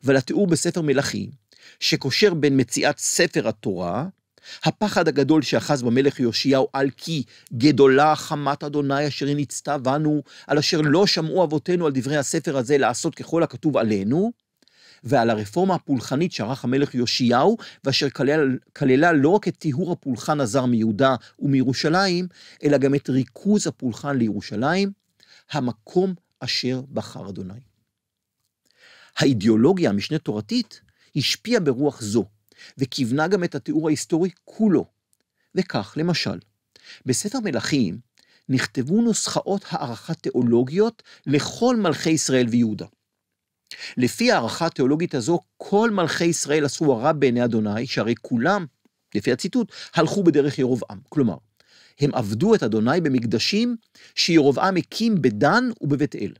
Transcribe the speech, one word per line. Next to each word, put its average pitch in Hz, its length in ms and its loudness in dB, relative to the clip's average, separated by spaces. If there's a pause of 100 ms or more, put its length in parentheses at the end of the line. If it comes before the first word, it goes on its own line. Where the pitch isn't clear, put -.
ולתיאור 139 440 2
בספר 170 340 0
מלכים, 123 480 -2 (500)
שקושר 170 540 0
בין 139 260 2
מציאת - 400 0
ספר 170 480 0
התורה, 98 600 -4 (560)
הפחד 180 440 0
הגדול 143 340 2
שאחז 131 400 -2
במלך 127 380 2
יאשיהו 131 540 0
על 135 240 0
כי 156 260 -6 (300)
"גדולה 139 640 6
חמת 143 480 -4
אדוני 147 440 -2
אשר 139 180 -6
היא 143 100 0
ניצתה 147 420 -6
בנו, 147 460 0 (240)
על 147 100 2
אשר 151 240 0
לא 156 260 4
שמעו 170 360 0
אבותינו 165 420 0
על 147 100 2
דברי 135 220 -2
הספר 147 400 -2
הזה 135 200 2
לעשות 127 380 0
ככל 160 280 -2
הכתוב 143 340 -2
עלינו", 113 540 0 (720)
ועל 117 260 2
הרפורמה 139 460 0
הפולחנית 143 560 -2
שערך 120 320 -6
המלך 135 320 -2
יאשיהו, 123 640 2 (260)
ואשר 135 260 -2
כלל-, 139 480 0 (180)
כללה 143 360 4
לא 147 180 4
רק 202 180 2
את 165 100 -6
טיהור 165 340 -4
הפולחן 147 480 -4
הזר 127 260 0
מיהודה 117 500 2 (240)
ומירושלים, 160 880 0 (360)
אלא 147 140 4
גם 135 180 2
את - 140 -4
ריכוז 156 580 0
הפולחן 135 500 -6
לירושלים, 120 760 -2 (600)
המקום 156 640 -2 (260)
אשר 127 420 -4 (120)
בחר 98 360 -10
אדוני. 95 300 -14 (1600)
האידיאולוגיה 131 720 4
המשנה 101 280 -2
תורתית 156 640 -6 (340)
השפיעה 214 440 -2
ברוח 143 420 0
זו, 104 240 0 (520)
וכיוונה 135 500 -2
גם 185 160 0
את 170 120 -6
התיאור 156 320 -4
ההיסטורי 165 420 -2 (160)
כולו. 180 400 0 (720)
וכך, - 420 -4
למשל, 151 420 -2 (680)
בספר 208 340 -2
מלכים 123 600 -2 (500)
נכתבו 135 520 -2
נוסחאות - 680 -2
הערכה 143 440 -8
תיאולוגיות 127 880 0 (240)
לכל 185 480 0
מלכי 175 340 0
ישראל 131 400 2
ויהודה. 110 360 0 (1120)
לפי 226 340 0
הערכה 139 340 0
התיאולוגית 156 500 0
הזו, 147 240 0 (180)
כל 220 340 0
מלכי 175 340 -2
ישראל 151 400 0
עשו 143 260 0
הרע 123 200 2
בעיני 127 340 2
אדוני, 110 420 -2
שהרי 117 340 -2
כולם, 160 440 0 (500)
לפי 104 160 0
הציטוט, 208 400 -2 (240)
הלכו 165 280 0
בדרך 147 360 2
ירבעם. 120 400 -2 (100)
כלומר, 113 280 -2 (600)
הם 143 160 0
עבדו 123 400 2
את 151 80 0
אדוני 117 380 0
במקדשים 139 720 0 (400)
שירבעם 165 600 2
הקים 214 440 -2
בדן 143 480 2 (120)
ובבית 143 340 -2
אל. 185 240 -8